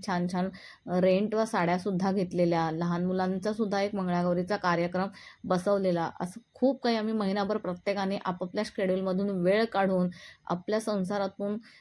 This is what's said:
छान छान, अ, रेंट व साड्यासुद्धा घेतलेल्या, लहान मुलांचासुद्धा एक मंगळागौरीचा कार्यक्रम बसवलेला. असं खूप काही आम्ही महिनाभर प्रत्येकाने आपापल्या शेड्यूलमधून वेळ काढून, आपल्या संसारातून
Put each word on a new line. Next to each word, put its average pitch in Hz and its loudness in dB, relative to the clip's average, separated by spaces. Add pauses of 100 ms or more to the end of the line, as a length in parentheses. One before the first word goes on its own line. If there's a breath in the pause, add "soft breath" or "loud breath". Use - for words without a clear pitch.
छान 180 0
छान, 185 0 (400 loud breath)
अ, 180 2
रेंट 190 4
व 220 2
साड्यासुद्धा 185 0
घेतलेल्या, 170 2
लहान 170 -2
मुलांचासुद्धा 190 0
एक 208 -2
मंगळागौरीचा 180 0
कार्यक्रम 180 0 (360 loud breath)
बसवलेला. 185 2
असं 175 -6 (140)
खूप 269 2
काही 233 2
आम्ही 220 -2
महिनाभर 202 0
प्रत्येकाने 196 -2
आपापल्या 180 -4
शेड्यूलमधून 190 0
वेळ 196 2
काढून, 190 2 (360 loud breath)
आपल्या 208 -2
संसारातून 202 -2 (240 loud breath)